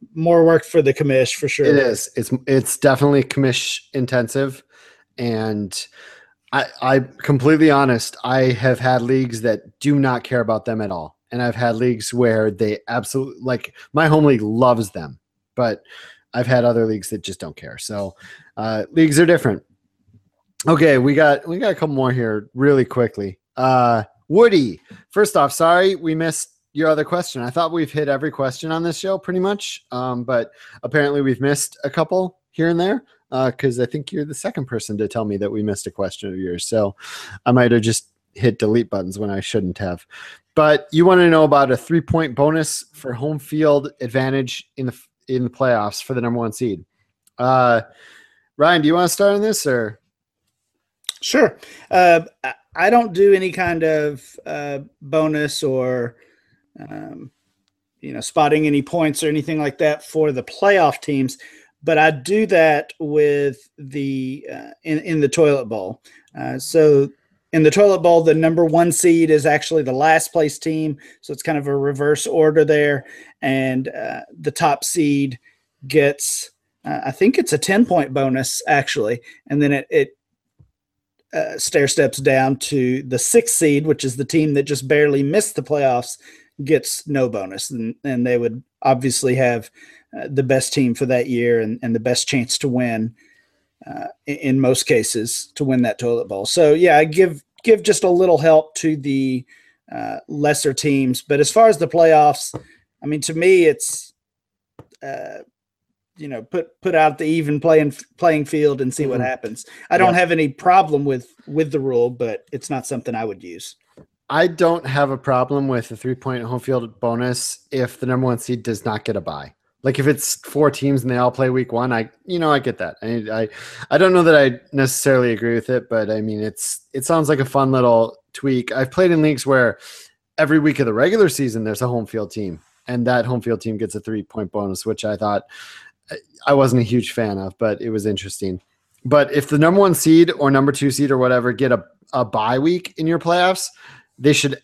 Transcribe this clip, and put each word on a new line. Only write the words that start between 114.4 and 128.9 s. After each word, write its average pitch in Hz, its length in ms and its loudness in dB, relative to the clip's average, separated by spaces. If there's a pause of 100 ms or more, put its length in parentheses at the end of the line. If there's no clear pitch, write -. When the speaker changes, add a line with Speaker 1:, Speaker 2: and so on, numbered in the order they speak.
Speaker 2:
don't 170 400 0
have 139 240 0
a 131 80 -4
problem 135 500 -2
with 120 200 -4
the 113 80 -16
three-point 127 480 -6
home 123 160 -6
field 120 400 -4
bonus 123 680 -4
if 127 280 -4
the 127 80 -8
number 127 200 0
one 120 120 0
seed 120 240 -6
does 107 220 -6
not 107 200 -6
get 104 120 -4
a 95 40 -6
bye. 73 340 -12 (280)
Like, 131 160 0
if 135 80 -2
it's 135 300 0 (120)
four 147 220 2
teams 139 320 -2
and 127 80 -4
they 123 60 -2
all 123 160 2
play 131 180 -2
week 127 220 -4
one, 123 200 -2
I, 113 160 -2 (160)
you 180 140 -6
know, 156 140 2
I 139 80 2
get 127 180 -6
that. 85 240 -8
I, 110 400 -4
I, 107 60 -4 (420)
I 143 80 4
don't 185 140 4
know 175 100 6
that 160 140 8
I 131 240 4 (120)
necessarily 131 600 2
agree 117 220 -2
with 117 160 -4
it, 123 180 -2
but, 107 200 -2
I 110 120 -2
mean, 107 200 -6
it's, - 520 -8
it 127 120 -8
sounds 160 240 0
like 143 120 2
a 131 40 -2
fun 131 280 0
little 120 440 2 (160)
tweak. 123 380 -4
I've 131 220 -4